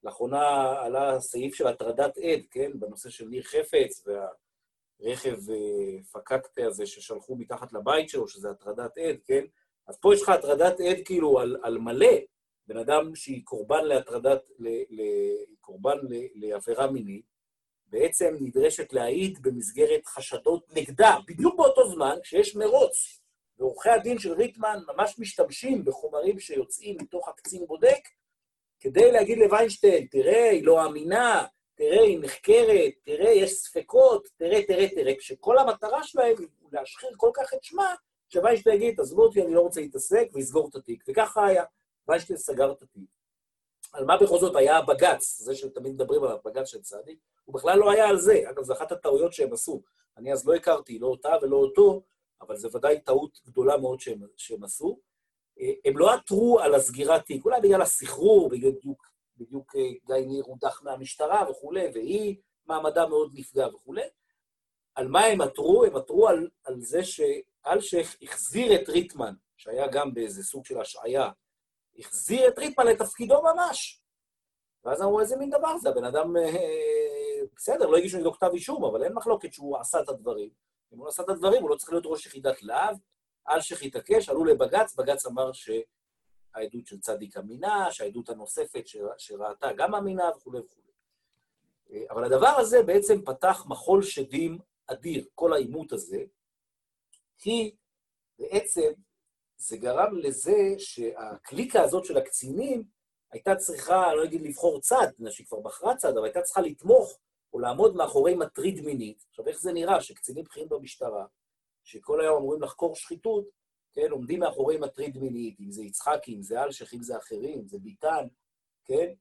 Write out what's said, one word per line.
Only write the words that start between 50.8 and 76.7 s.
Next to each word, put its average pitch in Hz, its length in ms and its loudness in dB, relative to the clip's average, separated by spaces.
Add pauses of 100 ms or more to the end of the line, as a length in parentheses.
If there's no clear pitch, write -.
לא 120 80 -4
אותה 127 260 -2 (100)
ולא 139 140 0
אותו, 196 460 4 (380)
אבל - 160 -14
זו 113 160 -12
ודאי 147 280 2
טעות 139 460 -2
גדולה 131 300 2
מאוד 131 240 -4
שהם, 107 220 -12 (140)
שהם 101 280 -12
עשו. 147 340 -8 (640)
אה, 131 120 -4 (120)
הם 139 140 0
לא 190 140 6
עתרו 233 480 2
על 143 140 2
הסגירת 139 520 2
תיק, 143 180 -8
אולי 240 160 2
בגלל 196 220 6
הסחרור, 180 640 4
בדיוק, 131 640 -4 (260)
בדיוק, 131 400 -14
אה, 135 60 -2 (240)
גיא 131 200 -2
ניר 135 180 -6
הודח 127 380 -8
מהמשטרה 143 680 -4
וכולי, 160 440 -6
והיא 196 420 -4 (300)
מעמדה 160 400 0
מאוד 151 280 0
נפגע 135 340 -4
וכולי. - 340 -12 (920)
על 127 140 -6
מה 180 160 4
הם 214 160 2
עתרו? - 440 4
הם 202 120 0
עתרו 339 320 4
על, 170 200 2 (160)
על 127 160 -10
זה 151 240 -4
שאלשיך 160 1160 -4
החזיר - 520 0
את - 140 0
ריטמן, 147 460 -4 (220)
שהיה 123 300 -6
גם 139 280 -4
באיזה 101 280 -8
סוג 127 220 -12
של 123 160 -10
השעיה, 117 500 -4 (680)
החזיר - 500 0
את 240 100 0
ריטמן 285 280 0
לתפקידו 233 560 2
ממש. 330 600 -2 (840)
ואז 143 180 -4
אמרו, 202 180 2
"איזה 220 160 0
מין 277 140 -6
דבר 311 280 0
זה? 262 100 -2
הבן 240 160 -2
אדם, 311 320 -2
אה, 440 1040 -2 (160)